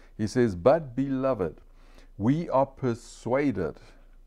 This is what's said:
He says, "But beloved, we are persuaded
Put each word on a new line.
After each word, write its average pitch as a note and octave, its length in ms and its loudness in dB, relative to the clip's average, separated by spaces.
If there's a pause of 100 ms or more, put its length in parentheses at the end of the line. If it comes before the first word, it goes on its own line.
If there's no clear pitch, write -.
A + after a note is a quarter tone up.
(180)
He G#2+ 80 -4
says, A2+ 300 0
"But B2 400 2
beloved, C3 640 -2 (560)
we C#3+ 320 0
are C3+ 160 2
persuaded A#2 1120 -4 (520)